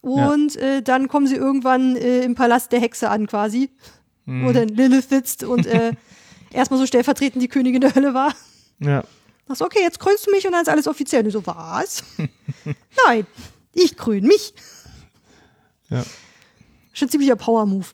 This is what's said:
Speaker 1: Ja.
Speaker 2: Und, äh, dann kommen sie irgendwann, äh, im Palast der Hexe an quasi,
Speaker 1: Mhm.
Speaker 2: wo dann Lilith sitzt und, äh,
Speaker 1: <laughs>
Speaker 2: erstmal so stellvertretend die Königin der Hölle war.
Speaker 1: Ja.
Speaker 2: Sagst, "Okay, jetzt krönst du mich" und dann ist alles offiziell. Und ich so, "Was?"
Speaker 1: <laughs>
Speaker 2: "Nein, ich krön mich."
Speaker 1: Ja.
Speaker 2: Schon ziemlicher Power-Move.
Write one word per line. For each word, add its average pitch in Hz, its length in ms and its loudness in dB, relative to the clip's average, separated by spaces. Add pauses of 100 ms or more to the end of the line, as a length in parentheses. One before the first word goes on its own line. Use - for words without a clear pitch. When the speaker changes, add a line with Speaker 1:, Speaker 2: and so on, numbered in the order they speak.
(160)
Speaker 1:
Ja. 277 140 2
Speaker 2:
Und, 294 260 0
äh, 269 260 -2
dann 262 260 0
kommen 285 180 0
sie 262 100 0
irgendwann, 262 600 0
äh, 247 260 0
im 247 120 -2
Palast 240 380 0
der 240 80 2
Hexe 233 300 -4
an 208 160 -2
quasi, 214 440 -2 (560)
Speaker 1:
Mhm. 127 200 -4
Speaker 2:
wo 254 60 2
dann 233 160 2
Lilith 254 420 4
sitzt 269 340 -2
und, 240 220 0
äh, 226 260 0 (300)
Speaker 1:
<laughs> - 300 -20
Speaker 2:
erstmal 262 280 0
so 262 60 2
stellvertretend 254 560 0
die 247 60 -2
Königin 254 320 0
der 277 140 4
Hölle 277 200 2
war. 269 180 0 (480)
Speaker 1:
Ja. 143 220 0 (460)
Speaker 2:
Sagst, 269 140 -6
"Okay, 359 200 0
jetzt 339 160 -2
krönst 403 280 0
du 403 40 0
mich" 392 160 2
und 370 60 -2
dann 339 100 0
ist 320 60 -2
alles 302 180 0
offiziell. 285 360 -2
Und 208 60 0
ich 202 40 -4
so, 208 140 -6
"Was?" 170 580 -8 (460)
Speaker 1:
<laughs> - 560 -4
Speaker 2:
"Nein, 226 200 2 (480)
ich 349 220 2
krön 202 280 -2
mich." 392 300 2 (1400)
Speaker 1:
Ja. 123 140 -4 (880)
Speaker 2:
Schon 285 160 -4
ziemlicher 277 280 2
Power-Move. 208 580 -2